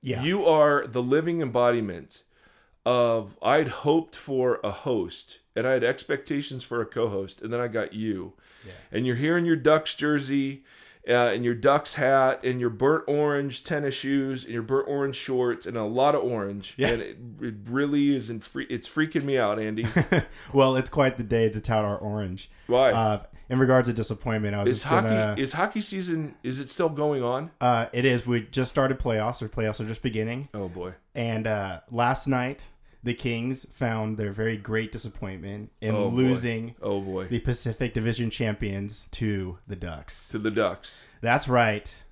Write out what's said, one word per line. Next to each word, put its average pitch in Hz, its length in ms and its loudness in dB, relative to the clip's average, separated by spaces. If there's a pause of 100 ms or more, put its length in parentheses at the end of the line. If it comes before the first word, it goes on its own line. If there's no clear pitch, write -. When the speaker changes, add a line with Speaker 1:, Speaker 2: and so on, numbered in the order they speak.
Speaker 1:
Yeah. 123 220 -4
Speaker 2:
You 180 220 2
are 151 420 6
the 123 160 -2
living 160 380 2
embodiment 117 840 0 (600)
of, 117 560 2
I'd 143 260 4
hoped 156 480 0
for 127 480 0
a 104 80 -2
host, 98 680 -4 (160)
and 117 120 0
I 131 40 2
had 127 120 2
expectations 139 800 -4
for 117 180 -4
a 107 40 -2
co-host, 101 560 -4
and 113 120 -8
then 120 60 -2
I 123 80 -2
got 107 260 -4
you. 104 400 -4 (320)
Speaker 1:
Yeah. 95 60 -18 (200)
Speaker 2:
And 113 140 -2
you're 123 120 2
here 156 200 2
in 170 80 2
your 165 120 6
Ducks 151 380 4
jersey, 139 680 0 (440)
uh, - 40 4 (220)
and 117 100 -2
your 120 120 2
Ducks 143 400 2
hat, 135 480 4
and 127 160 -2
your 120 100 0
burnt 135 380 2
orange 143 560 0
tennis 147 320 -2
shoes, 135 480 -2
and 113 100 -12
your 117 100 -2
burnt 135 240 0
orange 139 280 -2
shorts, 123 500 0
and 110 120 -4
a 110 60 -2
lot 127 320 4
of - 80 0
orange. 101 540 -4
Speaker 1:
Yeah. 127 120 2
Speaker 2:
And 117 120 0
it, - 160 -10 (240)
it 117 140 -6 (120)
really 143 480 2
is, 113 140 -6
in 117 120 -8
fre-, - 280 -10
it's 120 180 -6
freaking 156 360 -2
me 139 140 0
out, 107 220 2
Andy. 110 280 -4 (320)
Speaker 1:
<laughs> - 340 -12
Well, 131 220 6
it's 131 140 0
quite 135 280 2
the 120 60 -6
day 113 260 2
to 107 120 -6
tout 110 240 0
our 101 120 -2
orange. 101 520 -6 (180)
Speaker 2:
Why? 123 240 6
Speaker 1:
Uh, 110 320 2 (260)
in 127 100 0
regards 131 280 6
to 120 60 0
disappointment, 107 600 -2
I 101 80 0
was 120 140 4
Speaker 2:
Is - 60 -6
Speaker 1:
just 139 80 -6
gonna 110 380 2
Speaker 2:
hockey, 104 120 -2
is 131 120 -4
hockey 196 280 -2
season, 175 640 -4
is 127 160 -6
it 131 100 -10
still 170 200 0
going 147 340 0
on? 127 260 -2 (100)
Speaker 1:
Uh, 120 340 2
it 123 120 2
is. 123 220 2
We 120 140 2
just 127 300 -2
started 131 280 2
playoffs, 113 420 0
or 110 80 -6
playoffs 107 300 -2
are 110 80 -4
just 113 160 -8
beginning. 117 500 -4
Speaker 2:
Oh, 101 160 -6
boy. 87 240 -10 (220)
Speaker 1:
And, 113 320 -2
uh, 98 320 -2 (100)
last 120 380 0
night, 131 400 -2 (340)
the 120 140 -2
Kings 123 580 -4
found 110 440 -2
their 104 140 -4
very 110 260 -2
great 110 340 -4
disappointment 101 800 -10 (100)
in 107 140 0
Speaker 2:
Oh, 104 160 0
boy. 120 60 0
Speaker 1:
losing 120 600 0
Speaker 2:
Oh, 101 220 -2
boy. 95 240 -6
Speaker 1:
the 110 140 -2
Pacific 120 560 -4
Division 113 340 -2
champions 104 840 -4
to 95 440 -4 (100)
the 101 80 -8
Ducks. 85 540 -12
Speaker 2:
To - 80 -6
the 107 140 0
Ducks. 101 540 -2 (160)
Speaker 1:
That's 120 260 2
right. 117 440 2 (200)